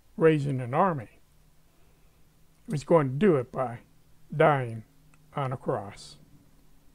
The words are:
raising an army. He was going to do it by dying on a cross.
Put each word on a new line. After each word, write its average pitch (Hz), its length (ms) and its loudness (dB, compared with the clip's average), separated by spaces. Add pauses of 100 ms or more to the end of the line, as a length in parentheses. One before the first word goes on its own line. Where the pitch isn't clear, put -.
(180)
raising 143 420 2
an 123 140 -8
army. 156 480 -2 (1400)
He 233 60 -12
was 147 120 -4
going 156 240 4
to 127 80 -4
do 160 220 4
it 120 140 -6
by 120 280 -8 (560)
dying 131 480 2 (500)
on 131 200 -4
a 131 40 -8
cross. 104 600 -8 (760)